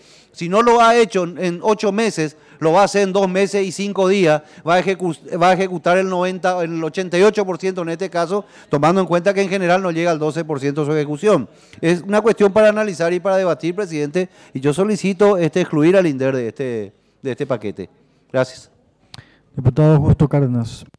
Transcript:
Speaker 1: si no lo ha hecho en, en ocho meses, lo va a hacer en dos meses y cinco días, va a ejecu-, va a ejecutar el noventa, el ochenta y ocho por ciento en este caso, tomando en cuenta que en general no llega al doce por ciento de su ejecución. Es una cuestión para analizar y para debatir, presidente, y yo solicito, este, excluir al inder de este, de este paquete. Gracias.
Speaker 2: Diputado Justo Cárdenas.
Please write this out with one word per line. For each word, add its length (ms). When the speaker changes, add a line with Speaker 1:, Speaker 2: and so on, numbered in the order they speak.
Speaker 1:
si 160
no 140
lo 180
ha 160
hecho 280
en, 120
en 240
ocho 320
meses, 460
lo 120
va 80
a 40
hacer 180
en 100
dos 160
meses 380
y 40
cinco 380
días, 360
va 100
a 60
ejecu-, 560
va 120
a 20
ejecutar 460
el 100
noventa, 560
el 180
ochenta 360
y 40
ocho 220
por 140
ciento 240
en 80
este 180
caso, 380
tomando 320
en 40
cuenta 280
que 80
en 80
general 320
no 80
llega 200
al 80
doce 240
por 160
ciento 280
de 0
su 80
ejecución. 560
Es 180
una 220
cuestión 280
para 200
analizar 420
y 80
para 160
debatir, 380
presidente, 560
y 60
yo 120
solicito, 640
este, 240
excluir 380
al 80
inder 280
de 140
este, 460
de 100
este 160
paquete. 440
Gracias. 380
Speaker 2:
Diputado 460
Justo 260
Cárdenas. 600